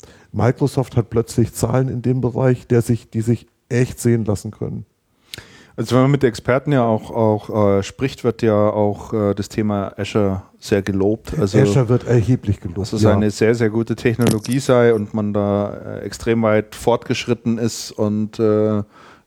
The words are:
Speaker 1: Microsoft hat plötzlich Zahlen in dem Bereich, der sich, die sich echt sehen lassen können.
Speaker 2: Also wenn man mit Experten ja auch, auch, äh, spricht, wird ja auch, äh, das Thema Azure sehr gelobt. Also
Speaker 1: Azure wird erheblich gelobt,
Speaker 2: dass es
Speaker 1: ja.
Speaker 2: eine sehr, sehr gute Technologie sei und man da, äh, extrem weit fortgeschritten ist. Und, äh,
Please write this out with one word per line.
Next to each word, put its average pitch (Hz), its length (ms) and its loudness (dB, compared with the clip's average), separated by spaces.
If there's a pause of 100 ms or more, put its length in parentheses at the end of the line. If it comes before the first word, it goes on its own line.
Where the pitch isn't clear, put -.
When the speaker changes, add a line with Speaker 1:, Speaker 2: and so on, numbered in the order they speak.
(320)
Speaker 1:
Microsoft 127 640 -2
hat 113 140 -2
plötzlich 113 440 -2
Zahlen 127 340 0
in 123 140 -6
dem 127 180 0
Bereich, 127 460 0
der 120 160 2
sich, - 280 -4
die 113 120 -4
sich 110 260 -2 (200)
echt 120 300 -2
sehen 117 260 0
lassen 107 260 -4
können. - 340 -10 (920)
Speaker 2:
Also 117 180 -4
wenn 127 80 6
man 131 80 4
mit 139 140 2
Experten 131 480 0
ja 131 120 4
auch, 110 260 -2
auch, 107 680 2
äh, 98 40 0
spricht, - 400 -6
wird 117 200 -2
ja 104 260 4
auch, 104 460 -2
äh, 101 200 0
das 101 140 -6
Thema 104 480 -4
Azure 98 460 -2 (160)
sehr 101 240 0
gelobt. 98 560 -2
Also 101 200 2
Speaker 1:
Azure 117 300 4
wird 120 180 2
erheblich 120 540 0
gelobt, 90 200 -8
Speaker 2:
dass 98 120 -6
es 107 100 0
Speaker 1:
ja. 110 100 6
Speaker 2:
eine 107 180 2
sehr, 110 240 2
sehr 113 160 0
gute 113 260 -4
Technologie 117 600 0
sei 120 340 4
und 104 220 -2
man 104 180 -2
da, 101 400 0
äh, 104 280 -12
extrem 117 420 -2
weit 107 320 2
fortgeschritten 117 840 -2
ist. - 360 -6
Und, 107 460 -4
äh, 107 440 2 (440)